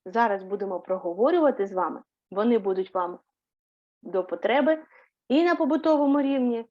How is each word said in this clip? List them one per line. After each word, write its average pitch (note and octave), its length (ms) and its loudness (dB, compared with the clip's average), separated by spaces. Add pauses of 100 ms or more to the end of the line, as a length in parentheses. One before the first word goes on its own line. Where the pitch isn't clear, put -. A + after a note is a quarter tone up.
зараз G3 380 0
будемо G3 360 -6
проговорювати G3 880 0
з F#3+ 60 -12
вами, F3 280 -4 (300)
вони A3 280 2
будуть F#3+ 340 -4
вам F3+ 260 -4 (840)
до F3+ 220 -4
потреби C4 600 0 (440)
і D4+ 160 4
на F4 120 4
побутовому D4 680 2
рівні, B3 500 0